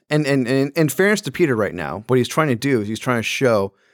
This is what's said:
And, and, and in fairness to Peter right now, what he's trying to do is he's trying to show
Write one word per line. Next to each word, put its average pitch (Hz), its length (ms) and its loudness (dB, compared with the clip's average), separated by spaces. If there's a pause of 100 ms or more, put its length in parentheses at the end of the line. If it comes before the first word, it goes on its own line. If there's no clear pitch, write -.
And, 151 180 0
and, 135 200 0
and 135 300 0
in 160 120 2
fairness 202 340 2
to 135 100 -8
Peter 143 240 2
right 92 180 -2
now, 82 320 -8
what 127 100 2
he's 120 120 2
trying 156 200 0
to 120 80 0
do 131 240 0
is 104 80 -4
he's 110 100 -6
trying 123 200 -2
to 107 60 -4
show 110 500 0 (180)